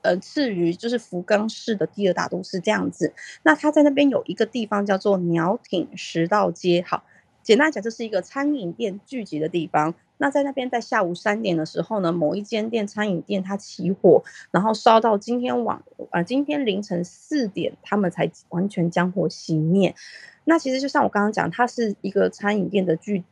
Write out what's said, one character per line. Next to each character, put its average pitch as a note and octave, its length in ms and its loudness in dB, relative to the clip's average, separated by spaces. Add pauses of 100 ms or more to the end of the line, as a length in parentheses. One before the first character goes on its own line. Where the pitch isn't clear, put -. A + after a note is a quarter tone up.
呃， F#3 140 2
次 B3+ 360 -2
于 F3 220 0
就 A#3 140 -6
是 A#3+ 100 -2
福 F3+ 240 -8
冈 G#3+ 260 0
市 A3 280 -4
的 - 100 0
第 G3+ 220 -4
二 F3 40 2
大 F#3 160 -2
都 F3+ 140 -6
市 - 160 -8
这 G#3+ 140 0
样 F#3+ 180 -2
子。 - 240 -4 (300)
那 D#4 100 6
它 D4+ 160 0
在 D4+ 140 6
那 D4 60 6
边 C#4 200 4
有 A3+ 160 0
一 F#3 80 -6
个 A3+ 100 0
地 A3 220 -4
方 G3+ 180 -2
叫 G3 140 0
做 G3+ 200 2
鸟 F3 440 0
町 - 340 -4
食 E3 300 -2
道 G3 240 2
街。 F3 360 0
好， - 180 -6 (380)
简 A3 140 6
单 D4+ 140 4
讲， A#3+ 120 -8
这 A3+ 60 -6
是 A3+ 160 -10
一 A3 40 -10
个 G3 120 -2
餐 C#4+ 360 -4
饮 F3 160 -6
店 G3+ 340 -6
聚 A#3+ 180 -10
集 D3+ 140 -8
的 D#3 100 -2
地 E3+ 240 -4
方。 D#3 220 0 (240)
那 C#4 120 0
在 C#4 120 0
那 C#4 80 -2
边， B3+ 200 -6
在 A#3+ 100 -2
下 A3 220 -2
午 F3 120 -2
三 G#3 260 -2
点 F#3 160 0
的 D#3 100 -2
时 E3 160 -6
候 G#3+ 180 -4
呢， E3+ 100 0
某 E3 240 0
一 G3+ 80 -6
间 A3 280 -4
店， A3 160 -2
餐 G#3 240 -4
饮 E3+ 120 -2
店 G3 200 -4
它 F#3+ 140 -6
起 - 360 -6
火， - 320 6 (260)
然 F3+ 120 2
后 A3 100 2
烧 A3+ 260 6
到 A3 200 4
今 A#3 200 -4
天 B3 260 -2
晚， - 180 -4 (280)
呃， F3 140 0
今 C4+ 200 -2
天 C#4+ 200 -2
凌 G3+ 180 -2
晨 F3 220 -4
四 C4+ 420 -4
点， - 360 -6
他 - 140 -4
们 F#3+ 140 0
才 E3 200 -2 (180)
完 F3+ 200 -2
全 E3+ 220 -2
将 F3+ 220 0
火 D#3+ 160 -2
熄 D#3+ 320 -2
灭。 E3+ 340 2 (540)
那 E4 80 6
其 C4+ 160 -2
实 C4 80 0
就 C#4 60 -4
像 C#4 160 0
我 G3+ 60 2
刚 G3+ 160 0
刚 G#3+ 80 0
讲， E3+ 180 0
它 A#3+ 160 0
是 A3 360 -2
一 G3+ 80 -4
个 F#3+ 200 2
餐 G#3 260 -2
饮 F#3 120 0
店 F#3 180 0
的 E3 100 2
聚 G3 360 -4